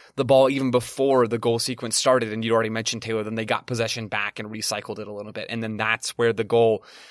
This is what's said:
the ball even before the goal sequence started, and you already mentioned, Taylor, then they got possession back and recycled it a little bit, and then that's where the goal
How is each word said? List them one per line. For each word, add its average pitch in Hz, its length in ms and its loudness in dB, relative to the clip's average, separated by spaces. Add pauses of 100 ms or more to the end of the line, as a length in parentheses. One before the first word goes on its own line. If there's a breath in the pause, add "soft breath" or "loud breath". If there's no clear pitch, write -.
(160 loud breath)
the 139 100 -2
ball 135 240 6
even 135 220 0
before 127 560 2
the 113 100 -2
goal 117 220 0
sequence 117 380 -4
started, 120 340 2
and 113 140 -4
you 113 80 2
already 113 160 2
mentioned, 110 320 -6
Taylor, 113 220 -4
then 110 120 -6
they 110 100 -4
got 113 220 -4
possession 113 400 -4
back 104 320 -6
and 107 100 -12
recycled 107 500 -8
it 104 80 -12
a 104 60 -14
little 104 200 -12
bit, 107 160 -10
and 113 120 -6
then 110 160 -6
that's 110 340 -2
where 117 200 2
the 107 140 -4
goal 113 380 4 (280 loud breath)